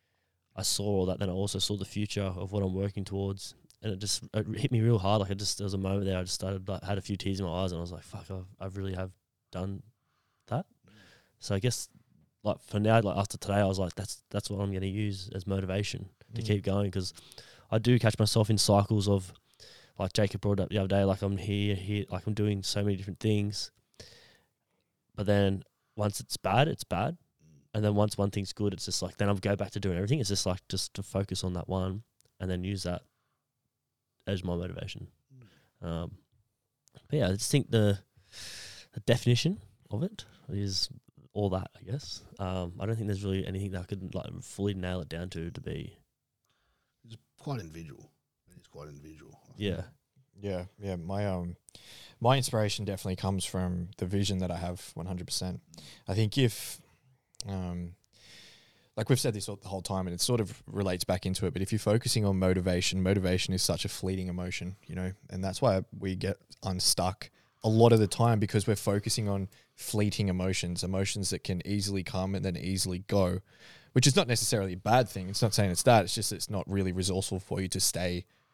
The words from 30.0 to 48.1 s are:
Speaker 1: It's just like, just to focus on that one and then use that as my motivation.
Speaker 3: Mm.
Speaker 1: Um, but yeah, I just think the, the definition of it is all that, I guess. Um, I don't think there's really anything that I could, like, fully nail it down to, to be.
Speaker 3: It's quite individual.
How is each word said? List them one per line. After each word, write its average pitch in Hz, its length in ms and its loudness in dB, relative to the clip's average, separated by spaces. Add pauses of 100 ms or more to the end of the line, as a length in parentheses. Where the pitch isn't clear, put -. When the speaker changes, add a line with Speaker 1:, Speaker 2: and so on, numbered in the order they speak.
Speaker 1:
It's 104 100 -2
just 98 160 0
like, 90 220 -2
just - 280 -6
to 98 80 -8
focus 95 420 -4
on 90 80 -2
that 87 160 -6
one 92 340 -2 (380)
and 92 100 -4
then 90 140 -2
use 98 180 -4
that 87 200 -4 (1200)
as 95 160 -2
my 87 140 -2
motivation. - 500 -8 (720)
Speaker 3:
Mm. 87 60 -8
Speaker 1:
Um, 85 300 -6 (920)
but 147 120 -2
yeah, 101 100 4
I - 20 4
just 98 200 -2
think 143 200 2
the, 104 280 6 (920)
the - 80 -10
definition 123 600 4 (300)
of 107 120 -2
it 214 220 -8 (240)
is 98 400 -2 (440)
all 101 180 2
that, 92 260 -2
I - 60 -20
guess. - 400 -8 (160)
Um, 92 400 -4
I 98 80 -4
don't 113 80 0
think 110 120 -4
there's 101 160 -2
really 95 220 -2
anything 95 260 -6
that 90 100 -6
I 90 40 -8
could, 95 300 -8
like, 87 260 -8
fully 101 320 -2
nail 92 280 -4
it 73 80 -10
down 87 220 -6
to, 82 200 -6
to - 100 -10
be. 73 340 -8 (1080)
Speaker 3:
It's 113 120 -18 (200)
quite 135 220 -6
individual. 82 500 -14 (400)